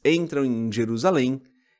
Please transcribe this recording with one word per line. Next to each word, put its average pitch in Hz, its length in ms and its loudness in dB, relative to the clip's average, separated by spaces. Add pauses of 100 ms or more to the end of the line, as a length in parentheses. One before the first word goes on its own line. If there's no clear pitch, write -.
entram 165 400 0
em 113 260 -2
Jerusalém, 127 720 0 (380)